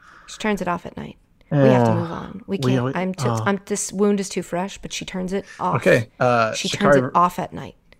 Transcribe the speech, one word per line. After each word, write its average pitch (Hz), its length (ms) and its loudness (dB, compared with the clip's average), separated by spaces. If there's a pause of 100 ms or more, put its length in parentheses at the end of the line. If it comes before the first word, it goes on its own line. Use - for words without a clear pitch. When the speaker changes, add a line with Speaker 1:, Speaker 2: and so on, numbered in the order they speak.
(260)
Speaker 1:
She - 120 -16
turns 202 240 -2
it 180 60 -6
off 175 180 -6
at - 100 -14
night. - 200 -14 (340)
We 151 80 2
have 127 260 6
to 113 80 6
Speaker 2:
Oh. - 80 4
Speaker 1:
move 110 100 -4
on. - 360 -10
We 196 100 -4
Speaker 2:
We 127 160 0
Speaker 1:
can't. 131 140 2
Speaker 2:
alwa-, 135 100 -2
Speaker 1:
I'm 185 180 -2
t-, - 140 -2
Speaker 2:
oh. 113 160 0
Speaker 1:
I'm, 196 220 0
this - 260 -6
wound 202 260 2
is 190 120 -4
too 180 120 -6
fresh, 180 360 -6
but - 140 -14
she - 120 -8
turns 185 300 -8
it 202 100 -4 (160)
off. 180 160 -2
Speaker 2:
Okay, 143 320 4 (100)
uh, 120 360 2
Speaker 1:
She - 160 -4
turns 147 260 4
Speaker 2:
Sha'Carri 127 140 2
Speaker 1:
it - 40 -4
off 175 240 2
at - 140 -8
night. 139 220 -14 (260)